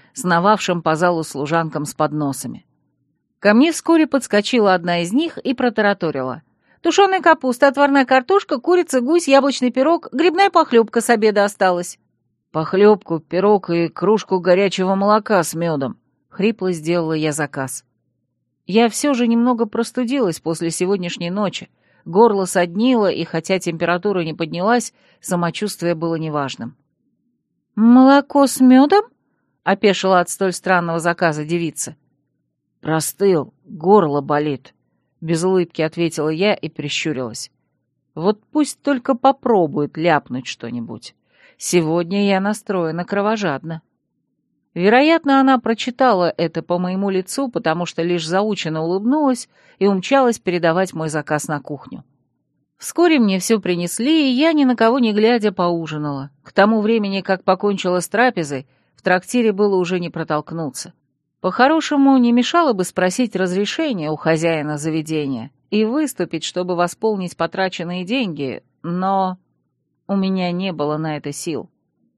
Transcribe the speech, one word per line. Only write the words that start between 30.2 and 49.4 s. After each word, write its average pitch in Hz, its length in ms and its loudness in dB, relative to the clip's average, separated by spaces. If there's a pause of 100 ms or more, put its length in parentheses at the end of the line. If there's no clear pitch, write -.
столь 190 240 -2
странного 175 460 -2
заказа 160 440 0
девица. 165 520 -6 (840)
«Простыл, 160 720 0 (120)
горло 160 560 2
болит», — 147 520 -4 (480)
без 165 220 -2
улыбки 180 380 0
ответила 156 480 -2
я 185 240 0
и - 160 -8
прищурилась. 139 840 -6 (600)
«Вот 190 260 -2 (120)
пусть 294 300 -4
только 269 340 -2
попробует 175 800 0
ляпнуть 143 480 -2
что-нибудь. 113 720 -12 (420)
Сегодня 175 720 0
я 196 120 2
настроена 180 640 -4
кровожадно». 190 800 -4 (920)
Вероятно, 269 640 4
она 269 180 4
прочитала 226 800 0
это 165 240 -4
по 175 160 -4
моему 185 320 -2
лицу, 190 400 -4
потому 165 380 -4
что - 160 -6
лишь 175 240 -2
заученно 180 560 -4
улыбнулась 240 640 -2 (300)